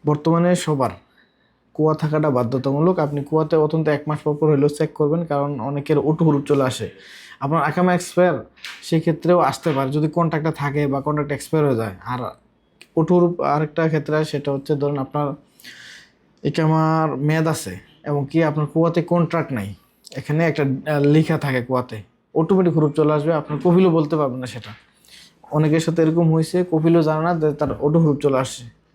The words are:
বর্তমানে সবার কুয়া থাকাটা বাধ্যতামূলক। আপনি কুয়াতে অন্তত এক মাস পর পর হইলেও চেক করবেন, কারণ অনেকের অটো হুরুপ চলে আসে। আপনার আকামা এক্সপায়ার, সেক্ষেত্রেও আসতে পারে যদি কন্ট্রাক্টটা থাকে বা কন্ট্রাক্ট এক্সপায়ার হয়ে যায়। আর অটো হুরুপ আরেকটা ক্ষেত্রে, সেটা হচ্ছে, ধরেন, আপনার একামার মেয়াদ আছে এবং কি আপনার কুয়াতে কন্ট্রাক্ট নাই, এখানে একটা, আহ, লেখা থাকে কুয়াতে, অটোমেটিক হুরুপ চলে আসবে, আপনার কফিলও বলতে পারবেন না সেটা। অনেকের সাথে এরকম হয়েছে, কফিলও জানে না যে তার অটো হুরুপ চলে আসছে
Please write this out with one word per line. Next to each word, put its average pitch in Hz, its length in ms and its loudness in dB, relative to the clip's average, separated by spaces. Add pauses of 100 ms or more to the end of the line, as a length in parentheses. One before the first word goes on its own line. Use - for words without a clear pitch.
বর্তমানে 165 500 2
সবার 143 340 0 (840)
কুয়া 156 200 2
থাকাটা 151 360 0
বাধ্যতামূলক। 135 680 0
আপনি 143 260 -2
কুয়াতে 156 320 0
অন্তত 156 320 0
এক 147 180 0
মাস 151 120 -4
পর 151 160 -2
পর 156 160 0
হইলেও 143 180 4
চেক 151 240 -2
করবেন, 156 320 0
কারণ 143 360 -4
অনেকের 139 380 -2
অটো 156 260 0
হুরুপ 143 220 2
চলে 139 180 2
আসে। 113 260 -4 (500)
আপনার 147 220 0
আকামা 180 320 0
এক্সপায়ার, 175 520 0 (360)
সেক্ষেত্রেও 165 560 0
আসতে 151 320 0
পারে 135 200 -2
যদি 151 180 0
কন্ট্রাক্টটা 160 440 -2
থাকে 143 340 -2
বা 135 140 -2
কন্ট্রাক্ট 147 320 -2
এক্সপায়ার 147 340 -2
হয়ে 131 100 2
যায়। 107 180 -4 (100)
আর 123 140 -8 (800)
অটো 165 180 2
হুরুপ 175 260 2
আরেকটা 151 460 0
ক্ষেত্রে, 156 380 0
সেটা 143 280 -6
হচ্ছে, 139 220 -2
ধরেন, 143 240 -2
আপনার 139 360 -4 (1080)
একামার 160 760 0
মেয়াদ 156 300 0
আছে 101 320 -4 (260)
এবং 147 260 -2
কি 165 140 2
আপনার 151 220 0
কুয়াতে 165 360 0
কন্ট্রাক্ট 170 500 0
নাই, 101 220 -6 (420)
এখানে 151 300 -2
একটা, 156 160 0
আহ, 139 380 -2
লেখা 151 380 4
থাকে 131 240 -2
কুয়াতে, 123 400 -4 (320)
অটোমেটিক 170 400 2
হুরুপ 151 180 2
চলে 151 200 2
আসবে, 151 200 0
আপনার 147 320 -4
কফিলও 180 260 6
বলতে 160 260 2
পারবেন 131 220 -2
না 127 80 -8
সেটা। 113 240 -14 (800)
অনেকের 156 300 2
সাথে 165 220 0
এরকম 160 300 4
হয়েছে, 160 380 0
কফিলও 165 320 4
জানে 156 220 0
না 175 100 0
যে 156 180 0
তার 147 280 -2
অটো 151 180 2
হুরুপ 147 220 2
চলে 135 180 2
আসছে 127 420 -8 (140)